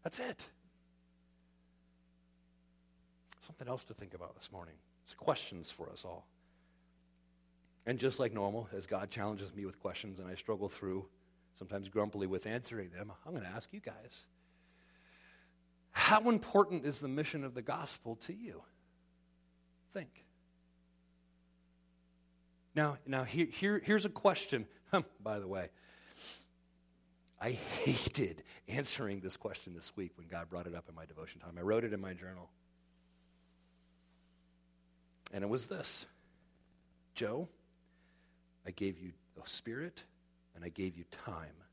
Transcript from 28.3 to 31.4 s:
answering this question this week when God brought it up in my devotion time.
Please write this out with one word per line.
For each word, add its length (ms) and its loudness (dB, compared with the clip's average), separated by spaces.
answering 540 0
this 160 -2
question 360 -6
this 220 -10
week 220 -4
when 100 -18
God 220 -8
brought 180 -6
it 80 -6
up 140 -12
in 60 -16
my 100 -12
devotion 340 -14
time. 180 -12